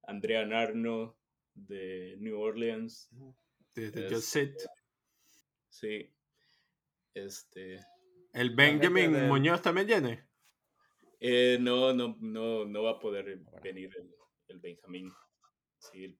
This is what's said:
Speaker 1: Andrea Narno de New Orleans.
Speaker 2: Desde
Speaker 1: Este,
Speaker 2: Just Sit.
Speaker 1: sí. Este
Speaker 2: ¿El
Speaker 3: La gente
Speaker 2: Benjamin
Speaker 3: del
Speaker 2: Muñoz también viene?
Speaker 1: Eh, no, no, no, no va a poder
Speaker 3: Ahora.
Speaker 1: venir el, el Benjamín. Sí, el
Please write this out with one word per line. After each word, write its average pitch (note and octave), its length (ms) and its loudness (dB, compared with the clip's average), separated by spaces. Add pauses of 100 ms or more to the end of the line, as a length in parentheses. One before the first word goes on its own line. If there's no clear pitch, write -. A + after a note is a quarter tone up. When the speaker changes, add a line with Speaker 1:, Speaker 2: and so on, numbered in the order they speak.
Speaker 1:
Andrea G#2+ 440 -2
Narno A2+ 720 -2 (360)
de F#2 640 -12
New G#2+ 220 -6
Orleans. A2+ 680 -4 (640)
Speaker 2:
Desde A2+ 260 -8
Speaker 1:
Este, G2 140 -4
Speaker 2:
Just A2+ 140 -4
Sit. C#3 260 0 (1120)
Speaker 1:
sí. G#2+ 420 -10 (1040)
Este F#2+ 640 -14 (560)
Speaker 2:
¿El A#2+ 240 -2
Speaker 3:
La C#3 80 10
gente D3 240 6
Speaker 2:
Benjamin F3+ 240 4
Speaker 3:
del C#3 160 4
Speaker 2:
Muñoz D3 340 4
también F#3 240 2
viene? D3+ 420 0 (920)
Speaker 1:
Eh, B2 400 6
no, B2+ 340 4
no, A#2+ 260 -2
no, A2 440 -4
no G#2 180 -4
va A2+ 100 2
a A2+ 60 -4
poder G2 480 -6
Speaker 3:
Ahora. - 160 -20
Speaker 1:
venir F#2+ 340 -10
el, F2+ 140 -18 (380)
el F#2 120 -18
Benjamín. F2+ 520 -14 (680)
Sí, F#2+ 260 -20
el - 160 -18